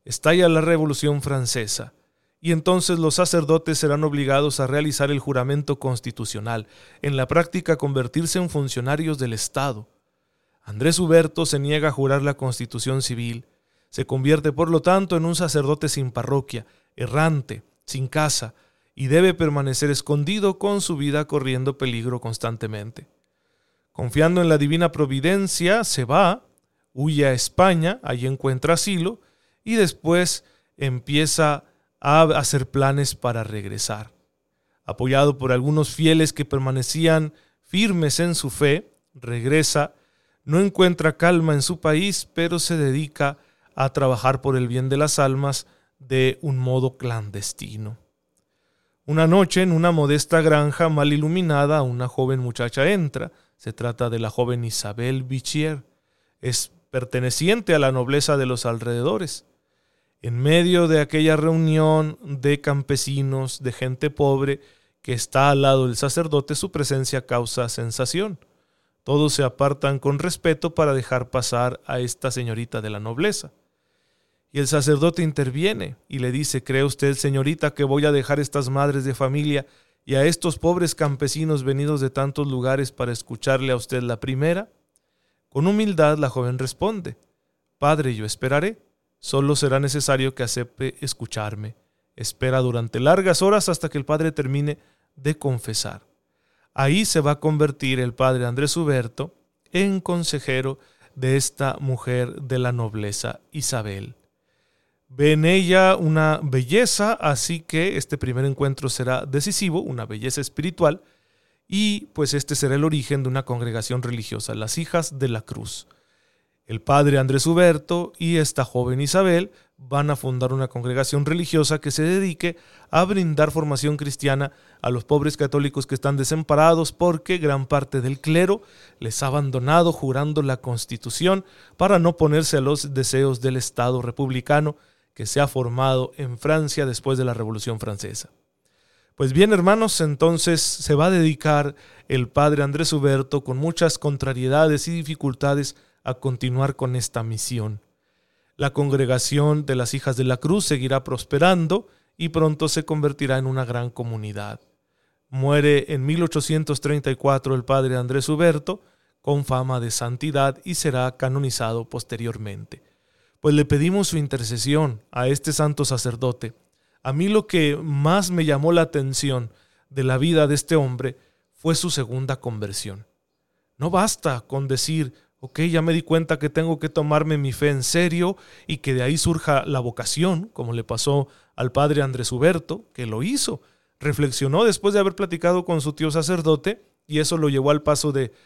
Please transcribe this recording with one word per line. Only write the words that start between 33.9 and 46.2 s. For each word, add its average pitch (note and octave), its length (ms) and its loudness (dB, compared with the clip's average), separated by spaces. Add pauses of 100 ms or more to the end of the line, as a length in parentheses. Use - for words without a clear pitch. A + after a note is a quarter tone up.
Apoyado C3+ 540 2
por B2+ 160 0
algunos D3 380 2
fieles D#3+ 420 4
que D3 100 -4
permanecían D3 920 0 (280)
firmes F3+ 580 0
en E3+ 160 0
su C#3+ 140 -4
fe, D3+ 420 0 (220)
regresa, C3+ 800 0 (500)
no D3+ 160 2
encuentra F3+ 560 2
calma E3 380 2
en C#3+ 80 2
su E3+ 180 -4
país, E3+ 540 0
pero E3+ 260 0
se E3+ 160 -2
dedica C#3+ 600 -2 (380)
a C3+ 180 -2
trabajar C3 480 0
por C3+ 160 0
el B2+ 100 0
bien B2+ 220 -2
de C#3 80 0
las D3 220 0
almas C#3 480 0 (320)
de C3 420 0